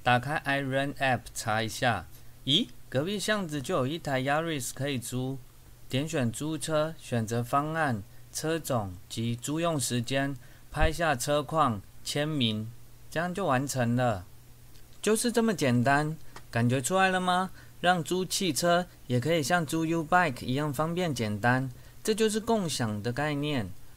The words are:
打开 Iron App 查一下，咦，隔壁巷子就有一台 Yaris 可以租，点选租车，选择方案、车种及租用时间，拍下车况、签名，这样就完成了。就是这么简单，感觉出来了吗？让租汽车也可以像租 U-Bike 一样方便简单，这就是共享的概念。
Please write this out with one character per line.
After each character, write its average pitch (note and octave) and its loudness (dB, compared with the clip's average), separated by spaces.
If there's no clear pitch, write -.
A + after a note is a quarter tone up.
打 B2 6
开 C#3+ -2
Iron C#3 0
App C3 2
查 A2 0
一 A2 0
下， A2 0
咦， F3+ 2
隔 C3+ 0
壁 G3 -2
巷 G3+ 0
子 D3 -4
就 F#3 -2
有 C3 2
一 D#3+ -2
台 C3+ 0
Yaris D3 0
可 C#3 -4
以 C3+ -2
租， B2+ -4
点 C#3+ 0
选 C3 0
租 D#3 -6
车， D#3 0
选 A2+ -2
择 A#2 -2
方 C#3+ 0
案、 C3+ 0
车 D#3+ -2
种 G#2+ -2
及 A#2 -2
租 C#3+ -4
用 E3 0
时 B2 0
间， C3+ 0
拍 D#3+ 4
下 D#3 2
车 D3 2
况、 C#3 2
签 D3 -2
名， A#2 0
这 D3+ -2
样 F3 -2
就 F#3+ -2
完 C#3 2
成 A#2+ 2
了。 A#2+ 2
就 G#3+ 4
是 A#3 0
这 A3+ 2
么 A3+ 4
简 B2 4
单， D3 2
感 A#2+ 2
觉 C3 2
出 F3+ 0
来 F#3+ 6
了 F#3 2
吗？ F3+ 2
让 F3 4
租 F#3 -2
汽 F3+ 0
车 F3 4
也 B2 2
可 D3+ 2
以 D#3+ 2
像 F3 2
租 D#3+ 0
U-Bike E3 2
一 B2 0
样 D3 0
方 D#3+ 0
便 F3 0
简 G#2+ -2
单， B2+ 2
这 A3 2
就 G#3+ 4
是 G#3+ 0
共 G#3 0
享 G#2+ -2
的 A#2+ -2
概 D3 0
念。 C#3+ -2